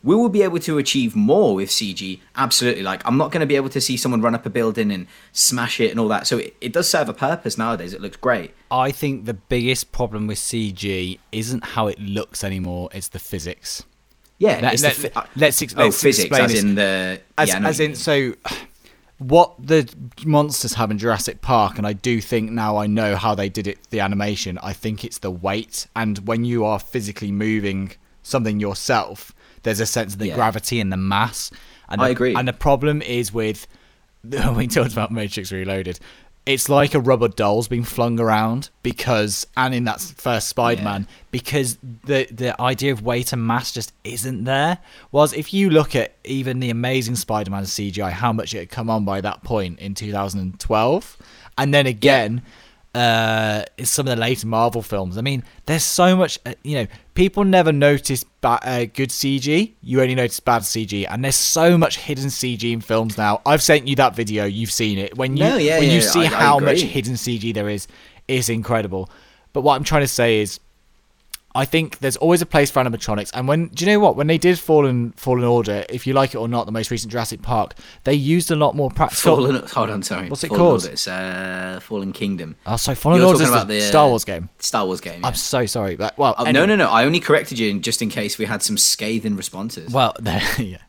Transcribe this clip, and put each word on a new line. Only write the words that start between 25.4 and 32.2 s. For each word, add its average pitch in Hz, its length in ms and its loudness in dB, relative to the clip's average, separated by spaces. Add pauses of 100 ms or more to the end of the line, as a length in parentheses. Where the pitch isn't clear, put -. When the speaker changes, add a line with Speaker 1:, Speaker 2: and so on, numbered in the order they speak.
Speaker 2:
and 107 220 -2 (100)
when 113 160 -2
you 120 220 0
are 107 140 0
physically 101 520 -8
moving 101 600 -2 (320)
something 110 360 -2
yourself, 101 720 -4 (300)
there's 110 180 -2
a 110 60 0
sense 104 280 -4
of 95 60 -12
the 104 100 -4
Speaker 1:
Yeah. 78 60 -8
Speaker 2:
gravity 113 440 0
and 98 120 -2
the 92 60 -2
mass. 101 540 -2 (360)
And 104 140 -4
Speaker 1:
I 131 60 4
Speaker 2:
the, 127 60 2
Speaker 1:
agree. 120 200 0